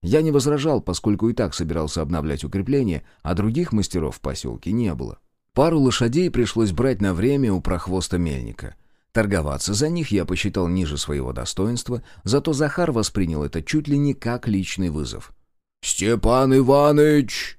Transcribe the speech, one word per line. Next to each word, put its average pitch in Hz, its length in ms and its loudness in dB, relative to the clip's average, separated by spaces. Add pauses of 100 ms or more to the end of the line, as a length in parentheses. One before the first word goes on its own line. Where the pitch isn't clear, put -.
Я 120 200 4
не 160 80 0
возражал, 143 500 2
поскольку 104 480 0
и 120 40 0
так 107 220 -2
собирался 78 480 -4
обновлять 76 420 -4
укрепления, 98 580 -2 (200)
а 90 120 -4
других 113 380 -2
мастеров 90 440 -2
в - 40 -20
посёлке 65 500 -8
не 107 240 -2
было. 60 240 -10 (340)
Пару 160 280 2
лошадей 131 500 2
пришлось 113 400 0
брать 117 300 0
на 98 120 2
время 120 400 2
у 90 80 0
прохвоста 92 580 -2
мельника. 67 580 -6 (340)
Торговаться 95 600 0
за 139 160 2
них 170 240 -2
я 95 140 2
посчитал 92 420 -2
ниже 85 300 -2
своего 65 340 -4
достоинства, 113 720 -4 (220)
зато 147 280 0
Захар 151 400 0
воспринял 92 500 -2
это 78 200 -4
чуть 147 260 -2
ли 143 100 2
не 143 160 2
как 120 320 -6
личный 95 440 0
вызов. 71 420 -8 (500)
"Степан 120 760 4
Иваныч, 147 1040 4